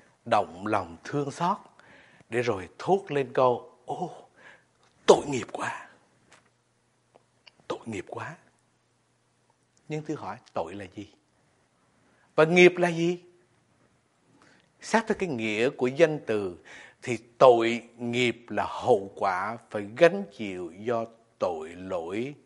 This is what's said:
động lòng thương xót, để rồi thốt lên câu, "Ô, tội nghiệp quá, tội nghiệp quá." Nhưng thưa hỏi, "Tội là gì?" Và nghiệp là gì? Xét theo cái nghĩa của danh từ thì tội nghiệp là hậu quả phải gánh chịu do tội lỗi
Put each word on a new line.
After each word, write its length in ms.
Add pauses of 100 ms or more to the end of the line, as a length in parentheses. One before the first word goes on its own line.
(260)
động 420
lòng 360
thương 280
xót, 260 (720)
để 120
rồi 280 (100)
thốt 300
lên 240
câu, 380 (140)
"Ô, 260 (920)
tội 220
nghiệp 240
quá, 360 (1800)
tội 180
nghiệp 220
quá." 280 (1500)
Nhưng 160
thưa 100
hỏi, 220 (160)
"Tội 220
là 100 (100)
gì?" 120 (1300)
Và 80
nghiệp 340
là 100
gì? 320 (1600)
Xét 260
theo 120
cái 100
nghĩa 400
của 180
danh 380
từ 320 (440)
thì 160 (200)
tội 460 (140)
nghiệp 500
là 220
hậu 460
quả 420 (120)
phải 160 (120)
gánh 260 (140)
chịu 420
do 260 (340)
tội 300
lỗi 640 (120)